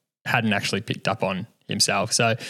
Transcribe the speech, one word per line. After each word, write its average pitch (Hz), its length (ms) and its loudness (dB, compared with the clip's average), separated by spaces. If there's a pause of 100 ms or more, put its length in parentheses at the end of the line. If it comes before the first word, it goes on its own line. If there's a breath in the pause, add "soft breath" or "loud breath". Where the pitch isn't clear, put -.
(240)
hadn't 113 280 2
actually 101 280 0
picked - 260 -6
up 98 160 0
on 95 240 -2 (220)
himself. - 440 0
So 113 220 4 (160 loud breath)